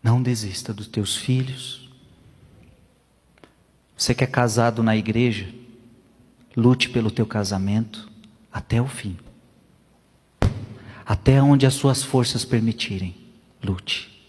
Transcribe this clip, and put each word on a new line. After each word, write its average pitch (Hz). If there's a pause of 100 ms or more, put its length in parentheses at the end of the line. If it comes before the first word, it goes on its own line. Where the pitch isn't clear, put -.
Não 117
desista 110
dos 101
teus -
filhos. - (2000)
Você -
que -
é 127
casado 117
na 110
igreja, 107 (1000)
lute 123
pelo 110
teu 110
casamento 101 (420)
até -
o 127
fim. 95 (1900)
Até 135
onde 139
as 131
suas 131
forças 123
permitirem, 104 (480)
lute. - (200)